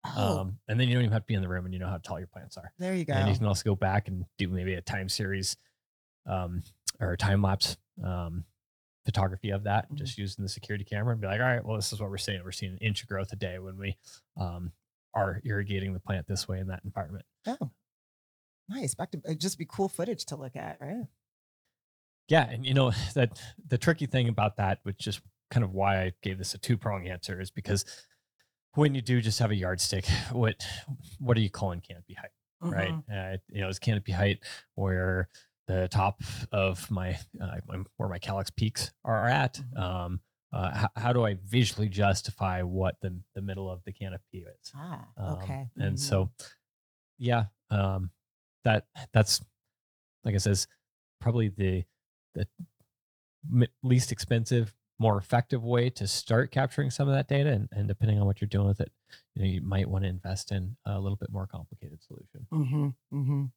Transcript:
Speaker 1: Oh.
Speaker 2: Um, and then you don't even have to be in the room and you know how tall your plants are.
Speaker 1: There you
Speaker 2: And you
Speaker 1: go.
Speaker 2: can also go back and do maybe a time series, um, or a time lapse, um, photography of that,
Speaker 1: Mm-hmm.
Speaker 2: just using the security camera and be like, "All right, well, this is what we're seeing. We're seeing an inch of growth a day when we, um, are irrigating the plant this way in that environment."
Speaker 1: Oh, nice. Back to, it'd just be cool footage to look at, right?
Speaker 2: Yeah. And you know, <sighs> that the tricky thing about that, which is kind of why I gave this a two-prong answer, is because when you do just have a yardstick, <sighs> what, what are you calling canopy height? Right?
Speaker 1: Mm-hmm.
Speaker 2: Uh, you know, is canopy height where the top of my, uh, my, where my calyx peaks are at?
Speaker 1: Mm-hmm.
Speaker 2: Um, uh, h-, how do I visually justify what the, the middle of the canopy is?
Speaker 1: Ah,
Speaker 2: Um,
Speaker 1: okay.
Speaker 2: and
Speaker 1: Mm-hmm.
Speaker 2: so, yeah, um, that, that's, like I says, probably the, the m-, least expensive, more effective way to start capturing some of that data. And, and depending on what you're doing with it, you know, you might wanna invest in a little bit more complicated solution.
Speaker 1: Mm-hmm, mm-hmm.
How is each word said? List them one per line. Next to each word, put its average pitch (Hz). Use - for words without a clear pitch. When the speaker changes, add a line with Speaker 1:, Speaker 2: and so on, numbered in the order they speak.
Speaker 1:
Oh. 98
Speaker 2:
Um, 95
and 110
then 127
you 120
don't 123
even 107
have 110
to -
be 117
in 98
the 90
room 90
and 92
you 90
know 90
how 92
tall 82
your 87
plants -
are. -
Speaker 1:
There 185
you 175
Speaker 2:
And 98
you 98
Speaker 1:
go. 98
Speaker 2:
can 110
also 98
go 101
back 98
and 92
do 98
maybe 92
a 85
time 95
series, 98
um, 90
or 90
a 87
time 98
lapse, 95
um, 87
photography 98
of 98
that, 104
Speaker 1:
Mm-hmm. 147
Speaker 2:
just 139
using 101
the 95
security 101
camera 107
and 110
be 101
like, 104
"All 127
right, 120
well, 110
this 107
is 104
what 104
we're 98
seeing. 95
We're 92
seeing 92
an 92
inch 107
of -
growth 95
a -
day 92
when 95
we, 98
um, 87
are 98
irrigating 98
the 92
plant 95
this 95
way 95
in 95
that 92
environment." 92
Speaker 1:
Oh, 214
nice. 208
Back -
to, 151
it'd 156
just 190
be 160
cool 196
footage 208
to 143
look 135
at, 160
right? 196
Speaker 2:
Yeah. 151
And 117
you 131
know, 131
<sighs> -
that 123
the 123
tricky 165
thing 123
about 104
that, 98
which 101
is 104
kind 120
of 92
why 98
I 92
gave 95
this 90
a 104
two-prong 101
answer, 92
is 95
because 101
when 147
you 131
do 123
just 110
have 113
a 104
yardstick, 92
<sighs> -
what, 117
what 120
are 113
you 101
calling 87
canopy 90
height? -
Right? 123
Speaker 1:
Mm-hmm. 101
Speaker 2:
Uh, -
you 98
know, 95
is 95
canopy 104
height 98
where 92
the 92
top 98
of 95
my, 92
uh, 85
my, 92
where 101
my 87
calyx 98
peaks -
are 113
at? 131
Speaker 1:
Mm-hmm. -
Speaker 2:
Um, 90
uh, 92
h-, -
how 120
do 120
I 101
visually 107
justify 95
what 92
the, 90
the 98
middle 95
of 90
the 95
canopy 95
is? -
Speaker 1:
Ah, 156
Speaker 2:
Um, 95
Speaker 1:
okay. 131
Speaker 2:
and 98
Speaker 1:
Mm-hmm. -
Speaker 2:
so, 95
yeah, 120
um, 95
that, 110
that's, -
like 104
I 95
says, 98
probably 117
the, 92
the -
m-, 120
least 127
expensive, 117
more 107
effective 120
way 120
to 101
start 120
capturing 135
some 139
of 139
that 139
data. 139
And, 104
and 101
depending 104
on 101
what 98
you're 104
doing 101
with 98
it, -
you 101
know, 95
you 90
might 98
wanna 95
invest 92
in 95
a 101
little 98
bit -
more 95
complicated -
solution. -
Speaker 1:
Mm-hmm, 147
mm-hmm. 139